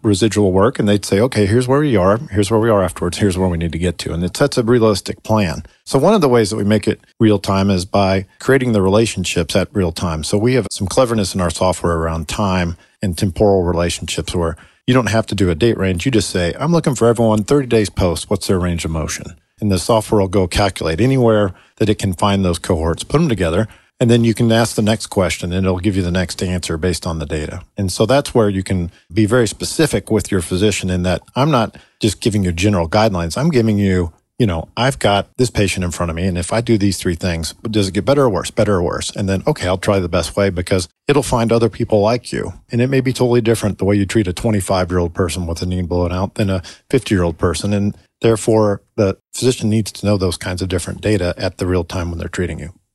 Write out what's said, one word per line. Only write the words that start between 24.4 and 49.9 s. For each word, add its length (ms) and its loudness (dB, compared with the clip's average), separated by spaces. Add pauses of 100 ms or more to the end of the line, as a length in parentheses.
ask 240 2
the 60 0
next 260 0
question, 460 -2
and 120 0
it'll 140 0
give 160 0
you 60 0
the 100 -2
next 320 -2
answer 340 -4
based 300 -4
on 120 -6
the 60 -6
data. 360 -8 (160)
And 120 -2
so 160 -2
that's 300 0
where 140 4
you 120 -2
can 300 -4 (220)
be 120 4
very 220 4
specific 640 -2
with 200 0
your 100 0
physician 480 -2
in 140 -2
that 180 -2 (140)
I'm 160 2
not 260 0 (240)
just 180 0
giving 240 0
you 80 0
general 380 0
guidelines. 480 0
I'm 120 0
giving 280 2
you, 340 0 (260)
you 100 2
know, 280 -4
I've 240 -2
got 380 2
this 140 0
patient 340 -2
in 60 -2
front 180 -4
of 80 -6
me, 100 -2
and 100 -2
if 140 -4
I 80 0
do 180 2
these 200 0
three 180 -2
things, 380 -4 (160)
does 180 0
it 60 -6
get 120 -2
better 180 4
or 60 4
worse? 220 -2
Better 240 0
or 80 0
worse? 320 -4
And 140 -2
then, 180 -2
okay, 200 -2
I'll 100 0
try 220 0
the 100 -2
best 260 -2
way 140 2
because 400 -2 (180)
it'll 160 2
find 280 0
other 180 4
people 320 0
like 320 -2
you. 200 -6 (160)
And 120 0
it 80 2
may 100 2
be 140 0
totally 280 2
different 360 0
the 80 -2
way 100 4
you 100 2
treat 220 0
a 60 -4
twenty-five-year-old 800 0
person 340 -4
with 140 -6
a 40 -4
knee 180 -4
blown 280 -2
out 240 -4
than 140 -2
a 140 -2 (260)
fifty-year-old 480 0
person. 360 -2
And 220 0 (260)
therefore, 600 2 (140)
the 220 0 (160)
physician 360 0
needs 220 0